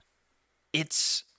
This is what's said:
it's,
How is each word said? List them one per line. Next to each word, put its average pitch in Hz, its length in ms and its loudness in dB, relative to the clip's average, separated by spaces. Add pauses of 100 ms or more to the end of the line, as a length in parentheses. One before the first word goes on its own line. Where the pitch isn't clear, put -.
(720)
it's, - 520 0 (140)